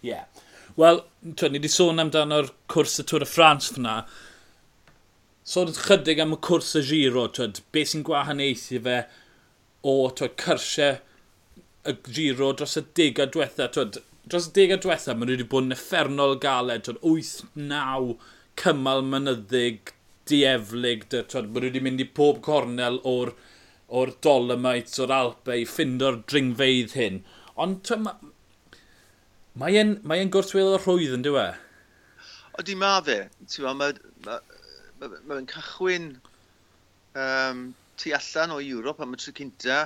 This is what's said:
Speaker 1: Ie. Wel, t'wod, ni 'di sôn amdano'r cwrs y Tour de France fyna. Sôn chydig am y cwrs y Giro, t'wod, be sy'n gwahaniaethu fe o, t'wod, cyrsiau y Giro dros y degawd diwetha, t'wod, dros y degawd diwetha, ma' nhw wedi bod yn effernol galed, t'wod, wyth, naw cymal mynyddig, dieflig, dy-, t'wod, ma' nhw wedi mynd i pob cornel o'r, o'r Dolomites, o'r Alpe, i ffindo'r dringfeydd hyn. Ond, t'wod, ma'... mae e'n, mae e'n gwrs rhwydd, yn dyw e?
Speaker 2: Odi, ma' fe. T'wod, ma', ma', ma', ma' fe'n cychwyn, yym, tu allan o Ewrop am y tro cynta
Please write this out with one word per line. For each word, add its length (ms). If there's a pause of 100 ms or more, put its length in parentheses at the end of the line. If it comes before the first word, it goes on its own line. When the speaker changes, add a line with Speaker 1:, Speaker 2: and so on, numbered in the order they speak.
Speaker 1:
Ie. 220 (560)
Wel, 260 (180)
t'wod, 300
ni 60
'di 100
sôn 320
amdano'r 540 (140)
cwrs 340
y 20
Tour 160
de 60
France 480
fyna. 320 (1400)
Sôn 300
chydig 460
am 100
y 80
cwrs 340
y 80
Giro, 460
t'wod, 300 (120)
be 140
sy'n 180
gwahaniaethu 840
fe 80 (920)
o, 80 (160)
t'wod, 320
cyrsiau 540 (920)
y 100 (120)
Giro 500
dros 240
y 20 (140)
degawd 380
diwetha, 340
t'wod, 300 (260)
dros 240
y 80
degawd 300
diwetha, 260
ma' 160
nhw 80
wedi 160
bod 160
yn 80
effernol 640
galed, 460
t'wod, 180
wyth, 300 (260)
naw 540 (420)
cymal 480
mynyddig, 880 (340)
dieflig, 840
dy-, 160
t'wod, 240
ma' 80
nhw 80
wedi 160
mynd 160
i 80
pob 400
cornel 560
o'r, 300 (560)
o'r 240 (100)
Dolomites, 800
o'r 80
Alpe, 480
i 80
ffindo'r 560
dringfeydd 720
hyn. 240 (400)
Ond, 240
t'wod, 240
ma'... 80 (1400)
mae 200
e'n, 220 (100)
mae 160
e'n 80
gwrs 240
rhwydd, 580
yn 140
dyw 80
e? 120 (1080)
Speaker 2:
Odi, 240
ma' 240
fe. 160 (240)
T'wod, 320
ma', 160 (320)
ma', 160 (580)
ma', 120
ma' 260
fe'n 140
cychwyn, 540 (1120)
yym, 480 (380)
tu 140
allan 400
o 80
Ewrop 400
am 120
y 60
tro 160
cynta 500